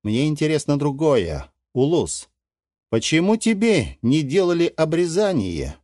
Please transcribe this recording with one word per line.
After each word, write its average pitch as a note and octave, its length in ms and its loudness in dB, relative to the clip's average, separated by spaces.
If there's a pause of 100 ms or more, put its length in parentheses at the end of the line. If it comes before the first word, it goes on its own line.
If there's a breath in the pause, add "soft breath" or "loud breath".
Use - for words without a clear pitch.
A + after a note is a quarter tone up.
«Мне A#2 240 0
интересно D3+ 500 0
другое. C3+ 720 0 (240)
Улус, C3+ 540 0 (600)
почему E3+ 480 0
тебе G3+ 640 0
не C#3+ 220 2
делали E3+ 540 0
обрезание?» D#3+ 1080 -2